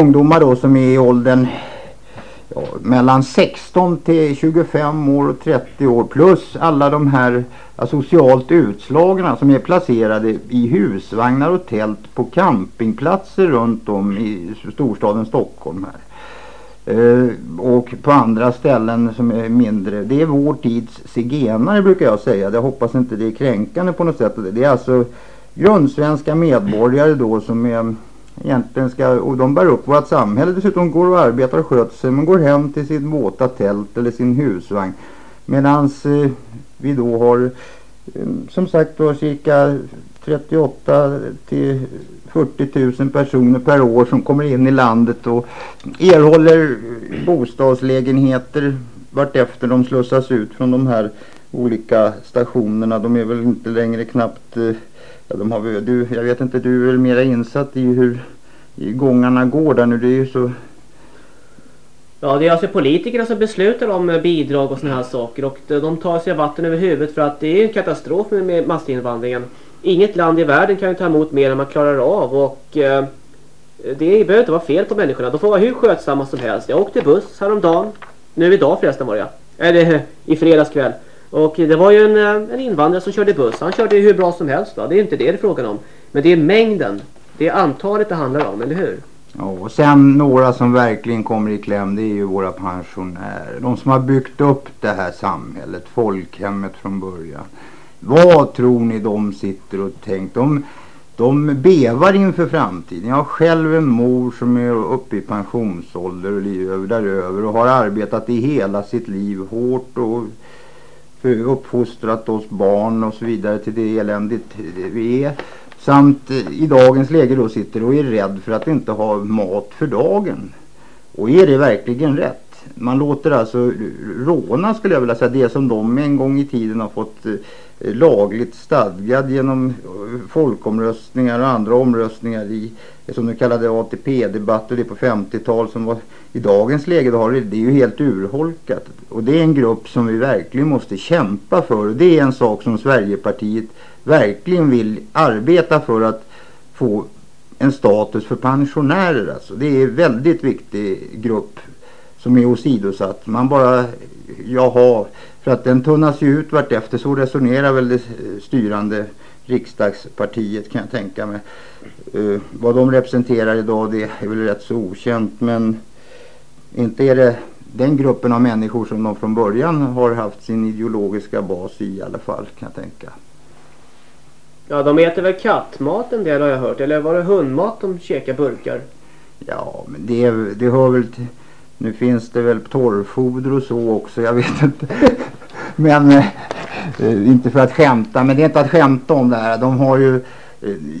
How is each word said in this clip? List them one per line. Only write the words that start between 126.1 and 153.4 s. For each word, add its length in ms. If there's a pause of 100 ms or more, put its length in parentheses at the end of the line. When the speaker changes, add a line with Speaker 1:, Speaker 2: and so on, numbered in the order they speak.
Speaker 1:
gång 220
i 80
tiden 340
har 80
fått, 380
eh, 680
lagligt 600
stadgad 760
genom, 380
eh, 600
folkomröstningar 1120
och 60
andra 280
omröstningar 680
i, 280 (420)
som 120
de 80
kallade 460
A 100
T 140
P-debatt, 640
och 60
det 80
på 120
femtiotal 720
som 160
var 120 (360)
i 60
dagens 480
läge, 240
då 80
har 140
det, 80
det 160
är 40
ju 100
helt 300
urholkat. 840 (220)
Och 160
det 140
är 40
en 120
grupp 340
som 180
vi 100
verkligen 520
måste 280
kämpa 640
för, 260
och 80
det 220
är 40
en 100
sak 300
som 160
Sverigepartiet 840 (400)
verkligen 640
vill 280 (140)
arbeta 680
för, 200
att 280 (460)
få 300 (540)
en 140
status 520
för 120
pensionärer. 960
Alltså. 220
Det 120
är 180
en 100
väldigt 500
viktig 680
grupp 480 (580)
som 200
är 80
åsidosatt. 800
Man 220